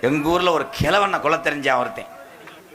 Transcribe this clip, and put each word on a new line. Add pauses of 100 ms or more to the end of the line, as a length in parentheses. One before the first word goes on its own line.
எங்க
ஊர்ல
ஒரு (120)
கிழவனை
கொலை
தெரிஞ்சான்
ஒருத்தன். (640)